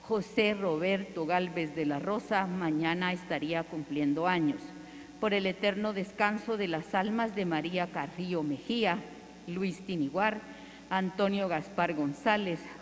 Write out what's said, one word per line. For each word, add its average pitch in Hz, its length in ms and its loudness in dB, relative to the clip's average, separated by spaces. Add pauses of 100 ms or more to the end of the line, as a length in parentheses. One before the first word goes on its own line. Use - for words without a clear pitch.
José 214 500 2
Roberto 190 720 2
Galvez 170 500 2
de 156 100 0
la 143 140 2
Rosa 196 480 2
mañana 175 640 2
estaría 165 520 -2
cumpliendo 147 600 0
años, 165 360 4 (580)
por 214 140 2
el 196 120 2
eterno 202 460 0
descanso 208 640 0
de 202 140 0
las 160 260 -2
almas 214 400 2
de 208 80 0
María 175 440 0
Carrillo 175 540 -4
Mejía, 170 580 0 (480)
Luis 180 380 -4
Tiniguar, 185 540 0 (500)
Antonio 196 600 2
Gaspar 170 440 0
González 165 680 0 (200)